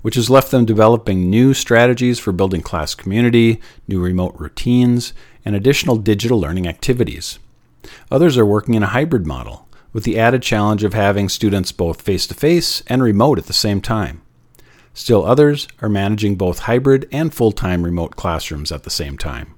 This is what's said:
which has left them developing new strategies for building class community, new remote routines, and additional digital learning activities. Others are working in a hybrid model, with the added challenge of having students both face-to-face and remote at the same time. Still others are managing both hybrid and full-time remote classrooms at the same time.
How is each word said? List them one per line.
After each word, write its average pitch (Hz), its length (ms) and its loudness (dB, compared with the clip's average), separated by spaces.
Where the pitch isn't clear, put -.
which 110 140 -4
has 120 160 0
left 131 220 4
them 127 120 4
developing 107 640 2
new 123 240 4
strategies 123 680 2
for 104 100 -4
building 95 320 -2
class 78 320 -6
community, 113 680 2
new 95 120 -2
remote 90 380 -2
routines, 123 760 0
and 104 120 -2
additional 123 400 2
digital 110 420 0
learning 85 300 -4
activities. - 720 -4
Others 139 300 2
are 110 80 6
working 104 280 0
in 107 100 2
a 95 40 -2
hybrid 131 380 -2
model, 71 420 -12
with 110 120 -8
the 113 120 -2
added 120 240 2
challenge 107 440 0
of 98 100 0
having 101 340 0
students 98 440 -2
both 85 280 -4
face-to-face 139 840 -2
and 127 160 0
remote 117 360 2
at - 80 -8
the - 60 -12
same 101 280 0
time. 92 420 -6
Still 101 300 0
others 147 420 2
are 107 60 -2
managing 101 480 0
both 90 240 -2
hybrid 131 500 2
and 147 240 -4
full-time 92 480 0
remote 85 320 -4
classrooms 78 560 -6
at 73 140 -10
the - 60 -14
same 69 280 -8
time. - 400 -10